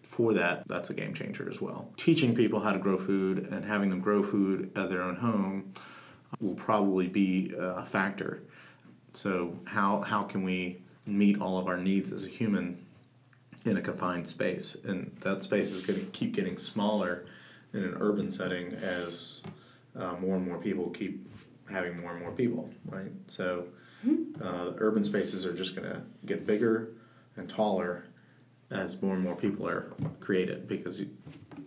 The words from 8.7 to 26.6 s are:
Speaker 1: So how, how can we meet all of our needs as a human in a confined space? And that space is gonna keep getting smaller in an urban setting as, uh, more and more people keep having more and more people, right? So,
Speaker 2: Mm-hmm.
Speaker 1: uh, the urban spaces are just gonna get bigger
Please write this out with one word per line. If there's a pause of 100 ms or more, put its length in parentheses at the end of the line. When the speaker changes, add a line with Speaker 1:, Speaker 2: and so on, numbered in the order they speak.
Speaker 1:
So
how,
how
can
we (240)
meet
all
of
our
needs
as
a
human (800)
in
a
confined
space? (100)
And
that
space
is
gonna (140)
keep
getting
smaller (480)
in
an
urban
setting
as, (540)
uh,
more
and
more
people
keep (420)
having
more
and
more
people, (140)
right? (160)
So, (380)
Speaker 2:
Mm-hmm.
Speaker 1:
uh,
the
urban
spaces
are
just
gonna (220)
get
bigger (460)